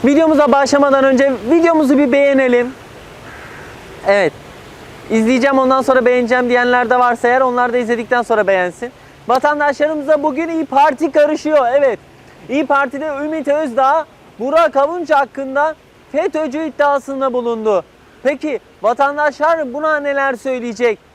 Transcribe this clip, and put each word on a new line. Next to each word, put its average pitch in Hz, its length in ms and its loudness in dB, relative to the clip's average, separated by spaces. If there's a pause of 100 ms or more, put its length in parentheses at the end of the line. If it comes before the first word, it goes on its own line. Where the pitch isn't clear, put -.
videomuza 294 460 4
başlamadan 277 520 2
önce 269 300 2 (180)
videomuzu 320 460 4
bir 277 140 2
beğenelim. 262 560 2 (1400)
Evet. 196 260 2 (760)
İzleyeceğim, 254 500 2
ondan 262 220 2
sonra 254 240 2
beğeneceğim 247 440 2
diyenler 247 400 2
de 247 100 2
varsa 240 280 0
eğer, 247 140 4
onlar 247 320 0
da 247 40 0
izledikten 240 440 -2
sonra 214 260 0
beğensin. 185 440 -2 (360)
Vatandaşlarımıza 294 960 0
bugün 311 260 -2
İYİ 320 160 -4
Parti 285 460 0
karışıyor. 294 640 0
Evet. 269 240 0 (500)
İYİ 277 160 -2
Parti'de 277 420 -2 (180)
Ümit 311 220 -6
Özdağ, 285 580 0 (340)
Burak 294 360 0
Avuncu 302 400 -2
hakkında 277 600 -2 (360)
fetÖ'cü 311 560 -4
iddiasında 269 680 -2
bulundu. 220 500 -2 (400)
Peki 277 360 -4 (220)
vatandaşlar 285 920 0
buna 302 260 -2
neler 277 340 -2
söyleyecek? 240 680 -4 (160)